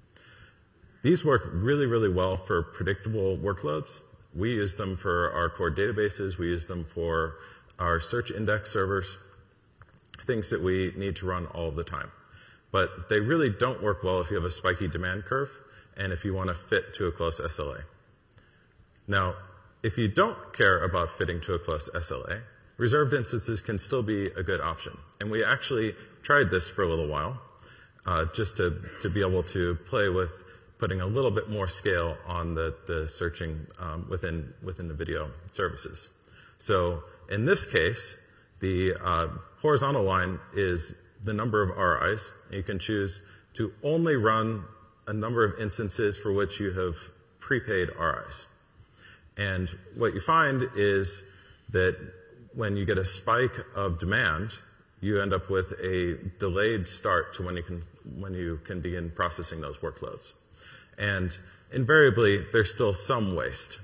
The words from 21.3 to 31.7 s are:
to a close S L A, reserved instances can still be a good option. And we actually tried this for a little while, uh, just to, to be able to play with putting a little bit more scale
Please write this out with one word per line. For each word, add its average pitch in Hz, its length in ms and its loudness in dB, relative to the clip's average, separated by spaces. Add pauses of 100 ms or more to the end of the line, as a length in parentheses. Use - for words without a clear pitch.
to 92 120 -2
a 82 40 0
close 78 360 -4
S 85 160 -4
L 64 180 -6
A, 101 120 -6 (380)
reserved 127 340 4
instances 113 480 -2
can 104 180 -4
still 123 240 -2
be 101 240 0
a - 160 -6
good 87 180 -2
option. 80 380 -6 (220)
And 107 100 -4
we 110 140 2
actually 110 500 0 (280)
tried 143 280 6
this 92 180 2
for - 140 0
a 87 60 4
little 82 180 2
while, 78 320 -2 (680)
uh, 82 180 2 (100)
just - 220 -4
to, 90 240 2 (220)
to 98 80 0
be 98 100 2
able 92 240 4
to 87 320 0 (120)
play 104 200 2
with 90 340 0 (360)
putting 95 220 -2
a 92 60 -2
little 120 240 2
bit 104 180 -2
more 101 200 -2
scale 85 480 0 (100)